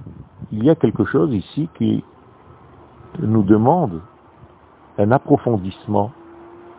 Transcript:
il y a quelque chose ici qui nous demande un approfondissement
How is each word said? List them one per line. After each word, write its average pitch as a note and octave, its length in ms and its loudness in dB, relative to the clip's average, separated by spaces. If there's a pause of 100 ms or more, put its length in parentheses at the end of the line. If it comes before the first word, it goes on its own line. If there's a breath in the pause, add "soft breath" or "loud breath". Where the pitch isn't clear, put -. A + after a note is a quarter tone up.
(520)
il G#2+ 120 -4
y C#3 60 4
a - 60 2
quelque A2 280 0
chose C#3+ 300 0
ici A2 400 -6
qui A2 300 -2 (1120)
nous A2 240 0
demande A2 580 2 (1000)
un G#2 120 2
approfondissement G#2+ 1040 0 (640)